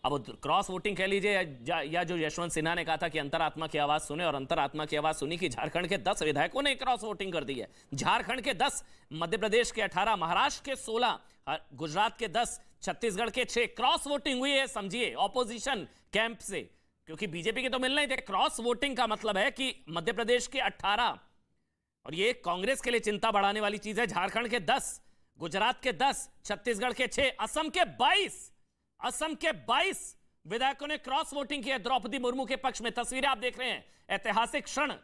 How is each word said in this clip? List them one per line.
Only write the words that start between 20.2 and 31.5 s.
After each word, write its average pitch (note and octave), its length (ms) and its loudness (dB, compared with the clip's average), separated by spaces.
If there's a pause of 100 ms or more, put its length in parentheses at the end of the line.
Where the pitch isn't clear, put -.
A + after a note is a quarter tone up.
के C4+ 120 -4
अठारह, G#3 580 0 (880)
और C#3+ 100 -8
ये G3+ 160 4 (140)
कांग्रेस F#3 360 0
के B3 100 -2
लिए A#3 80 2
चिंता G#3+ 320 0
बढ़ाने G3+ 300 4
वाली G#3 160 0
चीज G#3 220 -4
है, A#3+ 80 2
झारखंड G3+ 400 0
के A#3 120 0
दस, A3 420 0 (380)
गुजरात G3 440 0
के B3 100 2
दस, C#4 360 0 (160)
छत्तीसगढ़ A#3 480 0
के B3+ 140 0
छह, C#4 320 2
असम D4 300 0
के F4+ 160 4 (120)
बाईस, F4+ 420 4 (600)
असम D4 340 -2
के D#4+ 180 0 (160)
बाईस D#4+ 320 2 (460)
विधायकों C4 420 -2
ने D4+ 100 -2
क्रॉस C#4 360 -2
वोटिंग C#4+ 300 -4